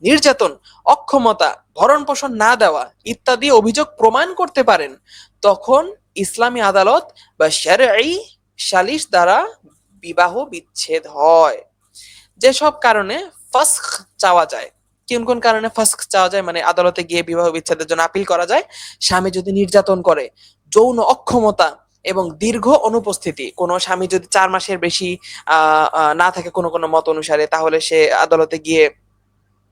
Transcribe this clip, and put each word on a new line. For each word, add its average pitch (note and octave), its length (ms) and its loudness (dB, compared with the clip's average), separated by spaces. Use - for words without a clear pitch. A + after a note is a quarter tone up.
নির্যাতন, B3 560 2
অক্ষমতা, A3+ 800 0
ভরণ C#4 280 2
পোষণ C#4 300 -6
না A3+ 220 2
দেওয়া D#3 360 0
ইত্যাদি B3 460 -2
অভিযোগ A3+ 360 2
প্রমাণ C4 360 2
করতে E4+ 300 -4
পারেন D#3 320 0
তখন C4 500 0
ইসলামী A#3 460 -4
আদালত G3 420 2
বা D#3 100 2
শারঈ A#3+ 680 0
সালিশ G#3 520 -2
দ্বারা G3 380 2
বিবাহ F3 440 -2
বিচ্ছেদ D#3+ 640 -8
হয়। D3+ 540 4
যেসব C4+ 440 2
কারণে A#3 480 -2
ফাসখ - 480 -2
চাওয়া F3 280 2
যায়, A#2+ 240 -12
কোন A#3 160 -4
কোন A#3+ 140 -2
কারণে A3 360 0
ফাসখ - 260 -2
চাওয়া F#3 280 0
যায়? G3 120 -4
মানে E3+ 220 -6
আদালতে F3 400 0
গিয়ে E3+ 200 -4
বিবাহ E3+ 280 -2
বিচ্ছেদের D#3+ 360 -6
জন্য E3 140 -2
আপিল F#3+ 220 -2
করা F3 220 -2
যায়। C4+ 180 0
স্বামী F#3 300 -2
যদি F#3 200 -6
নির্যাতন G3 500 2
করে, D#3 280 0
যৌন A#3 300 2
অক্ষমতা G#3+ 800 0
এবং F#3 340 -4
দীর্ঘ A3 320 -2
অনুপস্থিতি, G#3 840 -2
কোনো F3+ 280 -2
স্বামী F#3 280 -4
যদি F3+ 240 -2
চার F#3+ 180 2
মাসের F#3+ 280 -4
বেশি, F3 400 -4
আহ, D#3 500 2
আহ, D3+ 180 2
না F3 180 0
থাকে F3 180 -10
কোনো E3+ 200 -4
কোনো E3 180 -4
মত D#3+ 220 0
অনুসারে, D#3 380 -2
তাহলে D#3+ 340 0
সে D#3 320 2
আদালতে D#3 460 0
গিয়ে, D#3 300 2